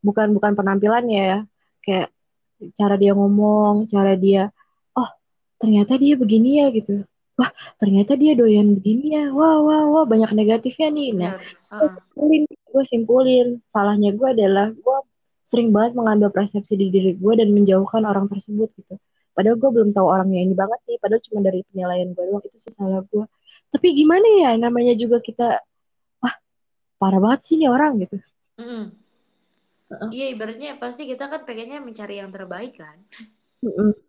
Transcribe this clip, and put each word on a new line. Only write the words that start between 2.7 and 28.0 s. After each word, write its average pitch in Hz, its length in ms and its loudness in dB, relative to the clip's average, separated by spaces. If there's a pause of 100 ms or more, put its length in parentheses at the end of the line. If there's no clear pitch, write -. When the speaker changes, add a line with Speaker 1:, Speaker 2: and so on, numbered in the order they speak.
Speaker 1:
cara 202 240 0
dia 202 160 4
ngomong, 208 560 2 (180)
cara 196 200 2 (120)
dia, 196 160 4 (580)
"Oh, 233 120 -4 (520)
ternyata 214 300 2 (100)
dia 285 200 4
begini 220 260 4 (120)
ya," 285 60 4 (100)
gitu. 220 160 -4 (480)
"Wah, 254 100 0 (300)
ternyata 202 320 2 (100)
dia 302 180 4
doyan 208 280 4 (100)
begini 220 260 -2 (120)
ya. 302 60 -2 (160)
Wah, 320 180 4 (100)
wah, 302 160 2 (100)
wah, 311 200 2
banyak 220 260 2
negatifnya 226 580 0
nih." 285 120 -4 (120)
Nah, 175 120 -4
Speaker 2:
Bener. 185 80 -14 (380)
Speaker 1:
gue 294 100 2
Speaker 2:
Heeh. 277 80 -8
Speaker 1:
simpulin, 302 460 0 (300)
gue 269 200 2
simpulin. 247 540 2 (280)
Salahnya 208 440 0
gue 262 180 0
adalah 196 380 2
gue 262 240 -2 (520)
sering 233 260 0
banget 233 220 2
mengambil 214 360 2
persepsi 202 460 -4
di 196 140 2
diri 190 180 2 (100)
gue 208 180 2
dan 208 160 2
menjauhkan 196 540 2
orang 196 220 -2
tersebut 208 360 -6 (120)
gitu. - 140 -20 (420)
Padahal 220 260 2
gue 269 140 2
belum 214 200 4
tahu 190 180 4
orangnya 190 320 0
ini 190 120 0
banget 214 300 -4
nih. 480 140 -6
Padahal 226 240 -2
cuma 208 200 -6
dari 185 140 -2 (100)
penilaian 180 460 -6
gue 180 120 -6
doang. 202 200 -6
Itu - 160 -20
sih 220 100 -20
salah 190 260 -4 (100)
gue. 214 140 -4 (480)
Tapi 320 140 0 (140)
gimana 349 260 4 (160)
ya, 262 80 4 (140)
namanya 240 280 0 (100)
juga 240 160 0 (100)
kita, 240 180 -4 (760)
"Wah, 247 140 -6 (640)
parah 190 240 0
banget 254 220 0
sih 330 140 0
nih 285 160 2
orang," 294 160 0 (100)